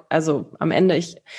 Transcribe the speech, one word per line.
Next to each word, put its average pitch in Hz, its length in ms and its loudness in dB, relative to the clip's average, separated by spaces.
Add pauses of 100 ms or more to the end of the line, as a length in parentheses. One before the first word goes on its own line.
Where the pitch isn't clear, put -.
also 156 500 0
am 160 120 0
Ende, 185 240 2
ich, 170 220 -6 (220)